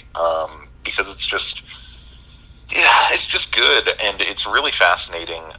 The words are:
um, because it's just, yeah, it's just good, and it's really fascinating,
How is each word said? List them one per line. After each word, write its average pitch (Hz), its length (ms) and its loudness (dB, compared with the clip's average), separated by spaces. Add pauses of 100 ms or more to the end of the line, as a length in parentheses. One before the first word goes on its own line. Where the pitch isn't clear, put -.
(140)
um, 80 540 -2 (160)
because 98 240 -4
it's 87 180 -8
just, - 360 -4 (1080)
yeah, - 400 4
it's - 160 0
just - 280 -4
good, 123 340 4 (120)
and 98 200 -2
it's 98 260 -2
really 127 260 0
fascinating, 85 680 0 (160)